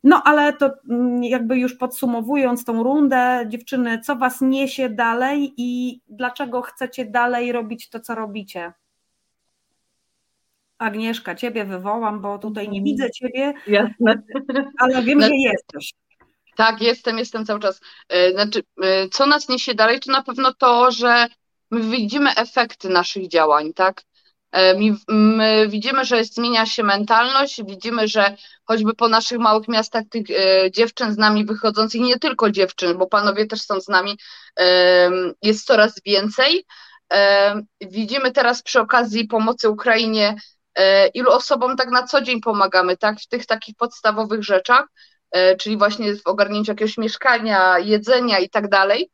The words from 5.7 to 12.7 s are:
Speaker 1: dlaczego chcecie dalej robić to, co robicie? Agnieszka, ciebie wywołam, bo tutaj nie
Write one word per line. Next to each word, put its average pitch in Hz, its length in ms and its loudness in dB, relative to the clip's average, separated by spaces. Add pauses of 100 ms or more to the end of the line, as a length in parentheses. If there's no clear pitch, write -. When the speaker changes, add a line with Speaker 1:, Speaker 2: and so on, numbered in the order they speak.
Speaker 1:
dlaczego 247 520 -8
chcecie 254 440 -10
dalej 240 460 -4
robić 233 380 -10
to, 226 100 -16
co 226 160 -12
robicie? 202 580 -12 (2000)
Agnieszka, 220 580 -6
ciebie 226 300 -6
wywołam, 208 560 -6
bo 202 160 -8
tutaj 208 320 -10
nie 202 100 -8